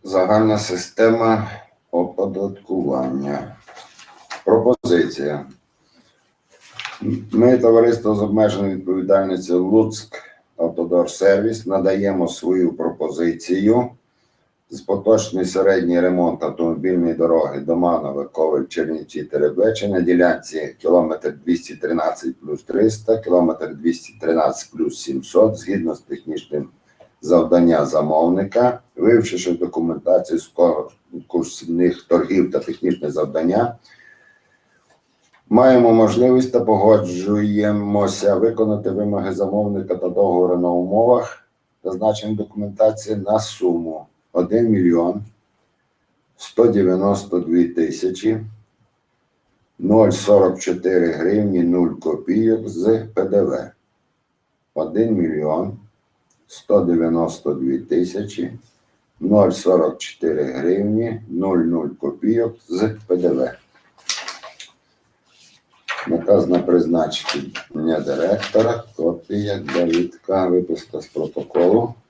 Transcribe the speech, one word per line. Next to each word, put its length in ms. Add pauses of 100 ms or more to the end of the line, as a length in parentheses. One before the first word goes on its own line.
Загальна 540
система 920 (400)
оподаткування. 1700 (880)
Пропозиція. 1000 (1900)
Ми, 260
товариство 560
з 80
обмеженою 540
відповідальністю 880
Луцьк 580 (340)
Автодор 540
Сервіс, 560
надаємо 640
свою 440
пропозицію 1160 (800)
з 100
поточний 640
середній 560
ремонт 420
автомобільної 720
дороги 460
Доманове, 640
Ковель, 400
Чернівці, 580
Тереблечі 680
на 120
ділянці 800
кілометр 640
двісті 300
тринадцять 680
плюс 220
триста, 560
кілометр 560
двісті 460
тринадцять 500
плюс 320
сімсот, 560
згідно 360
з 60
технічним 680 (520)
завдання 680
замовника, 920 (160)
вивчивши 560
документацію 840
з 140 (600)
конкурсних 920
торгів 500
та 60
технічне 520
завдання, 680 (1700)
маємо 440
можливість 600
та 80
погоджуємося 1700
виконати 560
вимоги 420
замовника 640
та 120
договору 500
на 120
умовах, 800 (360)
зазначених 500
в 40
документації, 800
на 240
суму 640 (260)
один 360
мільйон 540 (1120)
сто 300
дев'яносто 760
дві 280
тисячі 720 (1400)
нуль 320
сорок 480
чотири 540
гривні 500
нуль 320
копійок 720
з 460
П 100
Д 180
В. 280 (1040)
Один 400
мільйон 640 (680)
сто 340
дев'яносто 720
дві 240
тисячі 760 (680)
нуль 300
сорок 480
чотири 460
гривні 840
нуль 300
нуль 300 (120)
копійок 560 (120)
з 280 (100)
П 100
Д 120
В. 260 (2500)
Наказ 420
на 100
призначення 1400
директора, 840 (120)
копія 640
довідка, 880
виписка 540
з 60
протоколу. 880 (140)